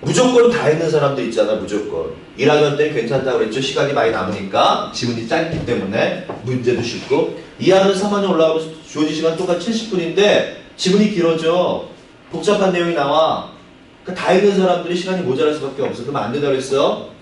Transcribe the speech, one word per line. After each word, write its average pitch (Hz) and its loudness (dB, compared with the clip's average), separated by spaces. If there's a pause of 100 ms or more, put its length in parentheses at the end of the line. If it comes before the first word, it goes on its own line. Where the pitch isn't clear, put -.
무조건 240 4
다 143 0
있는 160 0
사람들 135 0
있잖아, 110 0
무조건. 92 -6 (240)
일 139 4
학년 151 2
때 151 0
괜찮다고 123 -2
그랬죠? 110 -2
시간이 139 -2
많이 113 2
남으니까. 98 0
지문이 113 -4
짧기 160 -2
때문에 - -2 (180)
문제도 120 -2
쉽고. - -4 (200)
이 131 2
학년, 196 4
삼 202 -2
학년 196 0
올라가면 160 0 (120)
주어진 151 -2
시간 160 -2
똑같이 175 -2
칠십 220 -4
분인데 180 0 (140)
지문이 202 4
길어져. 170 0 (420)
복잡한 185 2
내용이 175 0
나와. 143 0 (520)
그러니까 - -10
다 170 4
있는 196 4
사람들이 175 2
시간이 185 -2
모자랄 147 0
수밖에 135 -6
없어. 117 -6
그럼 120 -6
안 117 -4
된다고 143 0
그랬어? 127 -2 (140)